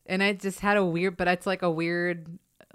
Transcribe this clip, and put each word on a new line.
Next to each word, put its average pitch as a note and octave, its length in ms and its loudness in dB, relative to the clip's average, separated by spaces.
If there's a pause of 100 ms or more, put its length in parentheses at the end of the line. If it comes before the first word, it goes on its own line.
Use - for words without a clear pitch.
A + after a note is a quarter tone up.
And F#3+ 140 0
I G3+ 120 4
just F#3+ 260 -6
had G3+ 160 2
a G3+ 80 4
weird, F3 320 0
but F3+ 140 2
it's, F3+ 160 0
like, F#3 160 -2
a F3+ 100 2
weird, E3+ 680 -2 (380)